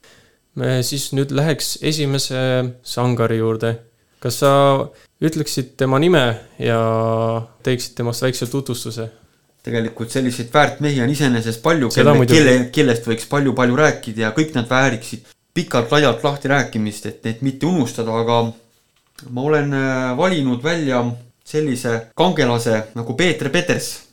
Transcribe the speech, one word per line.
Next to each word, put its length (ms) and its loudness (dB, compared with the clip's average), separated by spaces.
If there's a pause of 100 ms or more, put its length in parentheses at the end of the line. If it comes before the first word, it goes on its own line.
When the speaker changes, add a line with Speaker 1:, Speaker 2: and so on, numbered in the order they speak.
(560)
Speaker 1:
Me 280 -2
siis 320 -6
nüüd 160 -2
läheks 500 -2
esimese 600 -2 (420)
sangari 560 0
juurde. 380 0 (440)
Kas 200 -4
sa 100 6 (680)
ütleksid 560 -4
tema 240 2
nime 240 4 (340)
ja 220 0 (840)
teeksid 340 -4
temast 280 -4
väikse 260 -2
tutvustuse? 560 -6 (540)
Speaker 2:
Tegelikult 480 -4
selliseid 440 -2
väärt 280 4
mehi 220 0
on 100 2
iseenesest 480 0
palju, 320 2
Speaker 1:
Seda 160 6
Speaker 2:
kelle, 80 8
Speaker 1:
muidugi. 220 6
Speaker 2:
kelle, 140 8 (200)
kellest 320 2
võiks 240 -4
palju-palju 480 2
rääkida 460 0
ja 100 0
kõik 220 0
nad 140 0
vääriksid 580 0 (260)
pikalt 400 -2
laialt 320 2
lahti 240 -2
rääkimist, 560 -2
et 220 -10
neid 180 -6
mitte 240 -2
unustada, 540 -2
aga 160 2 (920)
ma 160 -6
olen, 280 2
äh, 440 -2
valinud 460 0
välja 400 -2 (420)
sellise 600 -4 (100)
kangelase 800 0
nagu 180 -6
Peeter 400 -2
Peters 380 -2 (220)